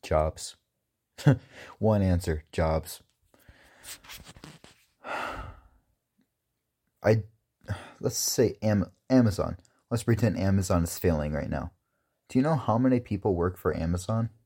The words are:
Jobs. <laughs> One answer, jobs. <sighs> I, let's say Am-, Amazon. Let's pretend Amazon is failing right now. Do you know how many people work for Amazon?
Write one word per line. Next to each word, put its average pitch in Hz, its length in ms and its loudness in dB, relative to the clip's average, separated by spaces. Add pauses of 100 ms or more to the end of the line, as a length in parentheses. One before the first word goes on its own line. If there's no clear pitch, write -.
Jobs. - 520 -2 (600)
<laughs> - 640 0
One 107 220 4
answer, 87 500 0
jobs. 80 500 -2 (2000)
<sighs> - 0 - (2000)
I, 110 220 4 (760)
let's - 160 -4
say - 460 0
Am-, 107 280 2 (200)
Amazon. 98 460 2 (340)
Let's 117 120 -2
pretend 113 360 2
Amazon 95 460 2
is - 140 -6
failing 76 340 0
right 73 160 -4
now. 73 240 -6 (560)
Do - 100 0
you 131 40 2
know 156 140 2
how 110 200 0
many 127 240 2
people 104 340 -2
work 90 220 0
for - 180 -2
Amazon? 90 560 -2 (160)